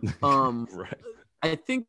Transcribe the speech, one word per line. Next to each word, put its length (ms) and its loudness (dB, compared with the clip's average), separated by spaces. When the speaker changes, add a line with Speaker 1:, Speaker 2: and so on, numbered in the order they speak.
Speaker 1:
<laughs> 220 -2
Speaker 2:
Um, 480 2
Speaker 1:
Right. 260 -8
Speaker 2:
I 140 2
think 320 -2